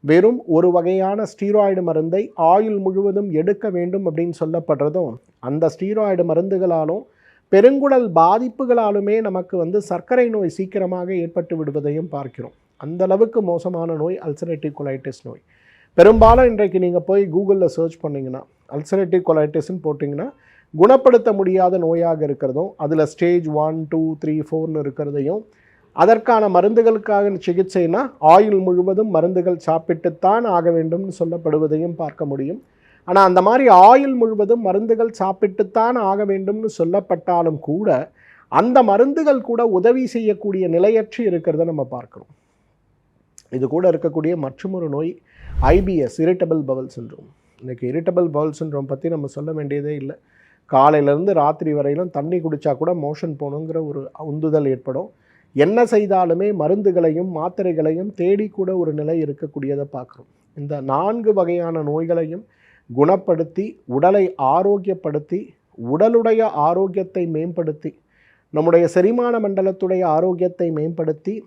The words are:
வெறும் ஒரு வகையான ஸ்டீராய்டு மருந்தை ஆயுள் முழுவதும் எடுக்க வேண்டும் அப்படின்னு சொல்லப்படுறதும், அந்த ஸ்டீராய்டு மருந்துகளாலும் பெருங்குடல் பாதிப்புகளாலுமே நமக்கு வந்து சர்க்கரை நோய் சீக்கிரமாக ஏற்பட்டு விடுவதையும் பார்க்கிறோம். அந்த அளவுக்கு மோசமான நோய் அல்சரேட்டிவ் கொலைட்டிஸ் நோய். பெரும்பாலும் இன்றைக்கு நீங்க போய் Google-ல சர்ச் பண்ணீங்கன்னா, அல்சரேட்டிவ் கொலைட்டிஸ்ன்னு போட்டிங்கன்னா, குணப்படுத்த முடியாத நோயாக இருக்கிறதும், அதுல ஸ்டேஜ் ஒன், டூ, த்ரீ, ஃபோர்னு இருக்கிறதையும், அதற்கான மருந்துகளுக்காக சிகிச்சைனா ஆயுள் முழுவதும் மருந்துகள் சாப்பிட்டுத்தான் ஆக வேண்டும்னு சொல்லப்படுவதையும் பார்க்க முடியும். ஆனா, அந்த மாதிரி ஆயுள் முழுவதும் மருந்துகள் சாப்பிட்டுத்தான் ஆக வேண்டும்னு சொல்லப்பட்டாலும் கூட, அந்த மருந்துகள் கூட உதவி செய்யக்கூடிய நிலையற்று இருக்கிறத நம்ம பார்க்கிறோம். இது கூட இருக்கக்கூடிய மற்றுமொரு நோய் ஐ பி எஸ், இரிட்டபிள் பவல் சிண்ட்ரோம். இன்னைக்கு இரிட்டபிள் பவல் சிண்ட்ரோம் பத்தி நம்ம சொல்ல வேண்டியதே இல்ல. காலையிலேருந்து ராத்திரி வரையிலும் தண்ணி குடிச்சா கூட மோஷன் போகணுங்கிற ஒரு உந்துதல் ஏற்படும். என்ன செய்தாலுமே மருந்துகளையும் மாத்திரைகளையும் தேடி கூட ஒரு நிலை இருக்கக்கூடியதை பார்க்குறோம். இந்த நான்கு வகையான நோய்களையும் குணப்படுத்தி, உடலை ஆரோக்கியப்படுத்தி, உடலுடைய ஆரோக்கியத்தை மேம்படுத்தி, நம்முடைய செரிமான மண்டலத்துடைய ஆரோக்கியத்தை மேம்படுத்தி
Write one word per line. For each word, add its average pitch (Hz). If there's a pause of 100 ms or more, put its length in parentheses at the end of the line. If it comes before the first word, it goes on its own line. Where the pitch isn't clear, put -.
வெறும் 185 (160)
ஒரு 175
வகையான 190
ஸ்டீராய்டு 202
மருந்தை 165 (300)
ஆயுள் 214
முழுவதும் 196 (120)
எடுக்க 196
வேண்டும் 180
அப்படின்னு 165
சொல்லப்படுறதும், 156 (360)
அந்த 151
ஸ்டீராய்டு 196
மருந்துகளாலும் 175 (480)
பெருங்குடல் 254 (100)
பாதிப்புகளாலுமே 214 (120)
நமக்கு 185
வந்து 185 (120)
சர்க்கரை 240
நோய் 180
சீக்கிரமாக 185 (160)
ஏற்பட்டு 170
விடுவதையும் 151
பார்க்கிறோம். 131 (260)
அந்த 165
அளவுக்கு 220
மோசமான 170
நோய் 175
அல்சரேட்டிவ் 151
கொலைட்டிஸ் 135
நோய். - (560)
பெரும்பாலும் 226
இன்றைக்கு 202
நீங்க 175
போய் 196 (120)
Google-ல 196 (120)
சர்ச் 165
பண்ணீங்கன்னா, 135 (320)
அல்சரேட்டிவ் 185
கொலைட்டிஸ்ன்னு 156
போட்டிங்கன்னா, 147 (460)
குணப்படுத்த 233
முடியாத 185
நோயாக 165
இருக்கிறதும், 143
அதுல 156
ஸ்டேஜ் 175 (160)
ஒன், 160 (100)
டூ, 160 (180)
த்ரீ, 156 (120)
ஃபோர்னு 160
இருக்கிறதையும், 143 (540)
அதற்கான 220
மருந்துகளுக்காக 208 (140)
சிகிச்சைனா 185 (320)
ஆயுள் 202
முழுவதும் 185
மருந்துகள் 175
சாப்பிட்டுத்தான் 170 (120)
ஆக 170
வேண்டும்னு 170
சொல்லப்படுவதையும் 160
பார்க்க 156
முடியும். 139 (480)
ஆனா, 190
அந்த 185
மாதிரி 262 (240)
ஆயுள் 269
முழுவதும் 226
மருந்துகள் 220
சாப்பிட்டுத்தான் 202 (140)
ஆக 202
வேண்டும்னு 202
சொல்லப்பட்டாலும் 170
கூட, 180 (640)
அந்த 240 (120)
மருந்துகள் 277
கூட 233 (180)
உதவி 247
செய்யக்கூடிய 208
நிலையற்று 220 (100)
இருக்கிறத 165
நம்ம 147
பார்க்கிறோம். 123 (1200)
இது 127
கூட 165
இருக்கக்கூடிய 160 (120)
மற்றுமொரு 175
நோய் 156 (600)
ஐ 175 (100)
பி 190 (100)
எஸ், -
இரிட்டபிள் 170
பவல் 131
சிண்ட்ரோம். - (320)
இன்னைக்கு 123
இரிட்டபிள் 170
பவல் 151
சிண்ட்ரோம் 147
பத்தி 139
நம்ம 151
சொல்ல 147
வேண்டியதே 147
இல்ல. 135 (580)
காலையிலேருந்து 147
ராத்திரி 151
வரையிலும் 147
தண்ணி 165
குடிச்சா 151
கூட 160
மோஷன் 151
போகணுங்கிற 156 (100)
ஒரு 143 (300)
உந்துதல் 151
ஏற்படும். 131 (460)
என்ன 180
செய்தாலுமே 190 (120)
மருந்துகளையும் 175
மாத்திரைகளையும் 170 (100)
தேடி 202
கூட 190
ஒரு 165
நிலை 156
இருக்கக்கூடியதை 143 (100)
பார்க்குறோம். 123 (280)
இந்த 143 (120)
நான்கு 208
வகையான 170
நோய்களையும் 165 (460)
குணப்படுத்தி, 180 (300)
உடலை 190 (300)
ஆரோக்கியப்படுத்தி, 185 (520)
உடலுடைய 226 (280)
ஆரோக்கியத்தை 185
மேம்படுத்தி, 160 (600)
நம்முடைய 165 (100)
செரிமான 240
மண்டலத்துடைய 190 (120)
ஆரோக்கியத்தை 180 (100)
மேம்படுத்தி 160 (120)